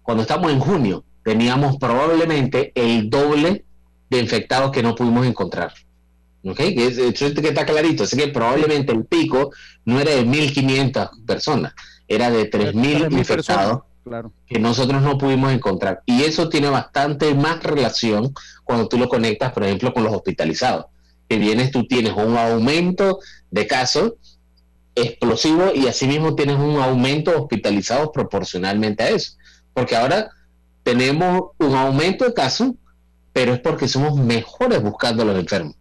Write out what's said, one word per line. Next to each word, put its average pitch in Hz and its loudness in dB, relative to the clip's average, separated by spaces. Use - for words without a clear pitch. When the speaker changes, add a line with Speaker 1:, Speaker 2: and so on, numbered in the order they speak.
Speaker 1:
cuando 113 -2
estamos 160 -2
en 135 2
junio 135 0
teníamos 123 2
probablemente 139 0
el 117 0
doble 147 2
de 127 0
infectados 123 0
que 139 0
no 117 0
pudimos 120 2
encontrar. 87 -4
¿Ok? 95 -8
Que 139 0
es, 123 -2
eso 123 0
es 147 -2
que 156 -2
está 147 -2
clarito. 151 0
Así 98 -2
que 143 0
probablemente 139 0
el 110 -2
pico 135 0
no 123 2
era 151 2
de 131 2
mil 143 2
quinientas 131 0
personas, - -2
era 123 0
de 110 2
tres 101 -2
mil 139 2
Speaker 2:
Tres 156 0
mil 156 0
Speaker 1:
infectados 123 -2
Speaker 2:
personas, - -20
claro. 117 -12
Speaker 1:
que 120 -4
nosotros 123 0
no 139 2
pudimos 135 2
encontrar. 95 -2
Y 123 2
eso 156 0
tiene 147 2
bastante 143 0
más 151 0
relación 117 0
cuando 117 0
tú 120 0
lo 120 0
conectas, 117 -2
por 113 -2
ejemplo, 101 0
con 117 0
los 110 0
hospitalizados. 85 -2
Que 110 0
vienes, 113 0
tú 120 -2
tienes 113 0
un 110 0
aumento 165 0
de 104 -2
casos 139 -2
explosivo 139 0
y 131 2
asimismo 147 0
tienes 143 0
un 147 2
aumento 131 0
de 202 2
hospitalizados - -2
proporcionalmente 101 -2
a 139 2
eso. 208 -2
Porque 123 -2
ahora 147 0
tenemos 151 2
un 139 2
aumento 139 2
de 233 0
casos, 226 0
pero 123 2
es 120 -2
porque 147 -2
somos 143 0
mejores 131 0
buscando 113 -2
a - 2
los 101 2
enfermos. 87 -4